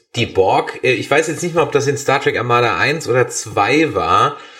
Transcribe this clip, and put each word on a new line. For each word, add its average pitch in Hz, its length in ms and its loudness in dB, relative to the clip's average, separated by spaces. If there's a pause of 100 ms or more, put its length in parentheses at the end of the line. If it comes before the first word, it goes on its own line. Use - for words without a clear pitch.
(160)
die 113 120 -2
Borg, 101 560 0
äh, 131 100 2
ich - 160 -4
weiß 156 200 0
jetzt 139 120 -6
nicht 170 140 -4
mal, 190 80 4
ob - 80 -4
das 131 160 0
in 135 100 0
Star 143 240 -2
Trek 139 160 -2
Armada 120 400 0
eins 135 320 -2
oder 120 180 2
zwei 117 680 0
war. 98 420 2 (220)